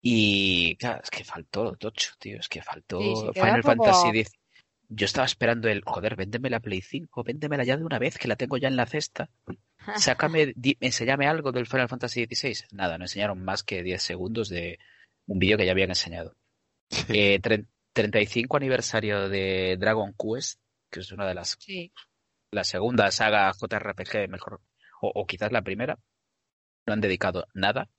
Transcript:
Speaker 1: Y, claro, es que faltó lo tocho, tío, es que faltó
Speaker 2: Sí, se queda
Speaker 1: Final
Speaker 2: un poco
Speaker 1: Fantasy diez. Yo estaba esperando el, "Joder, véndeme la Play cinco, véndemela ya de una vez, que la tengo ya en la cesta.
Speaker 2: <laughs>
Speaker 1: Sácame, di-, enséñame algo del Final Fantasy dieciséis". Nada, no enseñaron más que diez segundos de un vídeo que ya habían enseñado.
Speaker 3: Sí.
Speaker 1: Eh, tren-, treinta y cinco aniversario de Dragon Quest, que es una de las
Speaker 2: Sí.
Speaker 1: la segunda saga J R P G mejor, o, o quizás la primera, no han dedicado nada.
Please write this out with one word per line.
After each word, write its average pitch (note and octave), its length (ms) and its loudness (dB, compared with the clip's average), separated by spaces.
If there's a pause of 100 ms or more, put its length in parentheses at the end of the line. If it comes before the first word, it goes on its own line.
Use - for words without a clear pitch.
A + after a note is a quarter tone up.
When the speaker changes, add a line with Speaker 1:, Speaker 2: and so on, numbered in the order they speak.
Speaker 1:
Y, G2 720 4
claro, A#2+ 260 -4
es - 80 -12
que - 140 -10
faltó F#2 400 -8
lo - 120 -6
tocho, - 420 -6
tío, G#2 220 -12
es - 80 -10
que D#2+ 140 -8
faltó - 360 -10
Speaker 2:
Sí, - 180 0
se - 160 -4
queda - 120 0
Speaker 1:
Final - 120 6
Speaker 2:
un - 60 2
poco A#3 220 4
Speaker 1:
Fantasy F3+ 280 8
diez. A2 200 0 (560)
Yo G#2+ 180 -4
estaba C3 200 2
esperando A#2 420 0
el, G2+ 180 0
"Joder, G#2 300 -4
véndeme A#2 340 -4
la A#2 100 -2
Play G2 220 -6
cinco, C#3 400 -10
véndemela D3 400 -4
ya B2+ 140 2
de D#3+ 80 -6
una C3 160 -2
vez, - 180 -2
que - 80 -6
la A2+ 100 0
tengo B2+ 200 -4
ya C3 120 -2
en C3 80 0
la B2 100 2
cesta. - 440 -6 (480)
Speaker 2:
<laughs> - 180 -10
Speaker 1:
Sácame, D#3+ 600 2
di-, B2+ 240 2
enséñame C3 480 0
algo D3+ 240 0
del B2 140 -2
Final B2+ 220 2
Fantasy A#2+ 380 -4
dieciséis". A#2+ 460 -4
Nada, F2+ 260 -2
no F2+ 60 -8
enseñaron G2 400 -4
más F#2+ 180 -2
que F2+ 220 -6
diez F2+ 180 -2
segundos G2 460 -4
de E2+ 320 -6 (460)
un G2 120 -2
vídeo F#2+ 180 6
que G#2 100 4
ya F2+ 60 4
habían F#2 180 4
enseñado. E2+ 440 -6 (560)
Speaker 3:
Sí. - 200 -4
Speaker 1:
Eh, G2+ 300 6
tren-, A2 280 0 (240)
treinta G#2 280 2
y G#2 60 2
cinco B2 300 -2
aniversario A2 720 0
de F#2+ 500 0
Dragon G2+ 340 0
Quest, A2+ 460 -6 (320)
que E2+ 100 -12
es F#2 120 -12
una G2+ 120 -6
de F#2 100 -2
las - 260 -6
Speaker 2:
Sí. F3+ 320 -12 (580)
Speaker 1:
la G2+ 140 -2
segunda G#2 480 2
saga G#2 400 4
J - 240 -6
R G2+ 180 -4
P F#2+ 100 -8
G G2+ 240 -4
mejor, F#2+ 320 -12 (400)
o, G#2+ 140 -2
o G2+ 100 -2
quizás G#2 280 -4
la A2+ 100 2
primera, G#2 380 -4 (840)
no G#2+ 60 0
han G#2+ 80 0
dedicado F#2 540 0
nada. G2+ 340 0 (100)